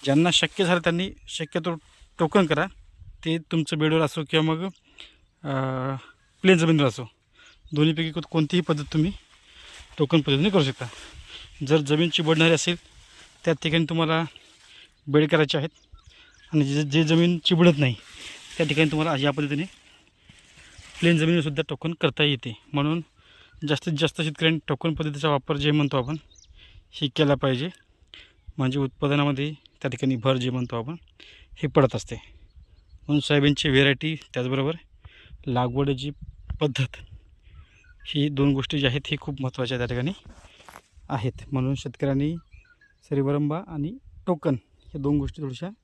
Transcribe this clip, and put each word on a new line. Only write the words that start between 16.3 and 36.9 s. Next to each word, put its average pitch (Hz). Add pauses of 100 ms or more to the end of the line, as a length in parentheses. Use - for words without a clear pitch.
आणि 147
जे, 143
जे 151
जमीन 165
चिबडत 170
नाही 127 (640)
त्या 160
ठिकाणी 147
तुम्हाला 156
या 143
पद्धतीने 147 (1400)
प्लेन 170
जमिनीवरसुद्धा 156
टोकन 160
करता 151
येते. 127 (140)
म्हणून 151 (680)
जास्तीत 156
जास्त 160
शेतकऱ्यांनी 160 (100)
टोकन 156
पद्धतीचा 147
वापर 143
जे 147
म्हणतो 147
आपण 135 (760)
हे -
केला 143
पाहिजे, 135 (920)
म्हणजे 131
उत्पादनामध्ये 143 (300)
त्या 135
ठिकाणी 131
भर 131
जे 127
म्हणतो 123
आपण 131 (640)
हे 156
पडत 131
असते. 113 (760)
म्हणून 147
सोयाबीनची 143
व्हरायटी 139 (180)
त्याचबरोबर 135 (760)
लागवडीची 131 (500)
पद्धत 135 (1080)